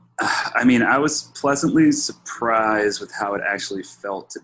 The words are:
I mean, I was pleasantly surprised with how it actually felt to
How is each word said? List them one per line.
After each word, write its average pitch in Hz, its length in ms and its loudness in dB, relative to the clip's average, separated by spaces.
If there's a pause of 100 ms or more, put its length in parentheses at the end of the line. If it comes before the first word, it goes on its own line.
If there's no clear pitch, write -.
(200)
I - 440 -2
mean, 120 200 6
I 123 160 2
was 147 360 -2
pleasantly 147 560 2
surprised 110 1080 -2
with 101 100 -12
how 101 220 -4
it 98 100 -4
actually 98 380 -6
felt - 500 -10
to - 120 -12